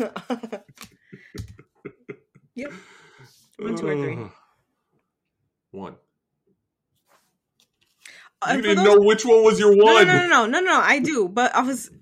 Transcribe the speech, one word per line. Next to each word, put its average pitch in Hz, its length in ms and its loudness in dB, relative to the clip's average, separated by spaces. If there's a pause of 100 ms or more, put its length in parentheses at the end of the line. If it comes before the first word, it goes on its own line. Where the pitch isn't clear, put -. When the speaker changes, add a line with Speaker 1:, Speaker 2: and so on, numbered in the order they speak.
Speaker 1:
<laughs> 220 60 -6 (2500)
Yep. 190 180 -16 (840)
One, - 180 -10
two, 156 100 -10
or 151 80 -6
three. 139 220 -8
Speaker 2:
Uh, 110 120 -16 (1400)
one. 95 240 -18 (2500)
Speaker 1:
Uh, 247 160 -4
Speaker 2:
You 240 60 -6
Speaker 1:
for - 0 -
Speaker 2:
didn't 196 220 0
Speaker 1:
those 208 120 6
Speaker 2:
know 202 40 6
which 214 240 2
one 226 200 4
was 214 160 2
your 208 140 4
Speaker 1:
No, 202 100 6
no, 226 100 6
Speaker 2:
one. 208 120 6
Speaker 1:
no, 359 200 0
no, 262 200 0
no, - 0 -
no, 285 140 -4
no, 349 200 0
I 214 200 0
do. 247 280 -4
But 233 260 -4
I 247 80 -2
was, 254 280 -10 (100)